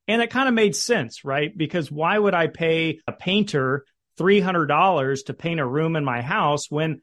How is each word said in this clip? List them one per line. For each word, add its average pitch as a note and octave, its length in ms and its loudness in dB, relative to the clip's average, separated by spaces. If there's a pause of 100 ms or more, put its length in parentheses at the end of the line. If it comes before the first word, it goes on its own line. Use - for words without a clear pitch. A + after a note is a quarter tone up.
and A3+ 140 0
it A#3 100 -2
kinda C4 220 0
made A3 240 2
sense, F3 480 -2
right? C#3+ 320 -2
Because D#3 340 -4
why E3 280 0
would G3+ 160 2
I E3 140 2
pay D#3+ 580 -2
a A#2+ 60 -6
painter D3+ 760 -2 (320)
three G3 220 4
hundred F3+ 260 0
dollars D3 580 2
to C3 100 -8
paint E3 260 -4
a C3+ 60 0
room D#3+ 300 0
in D3+ 80 -2
my A#2+ 160 -2
house D3 500 -2
when D3+ 320 -2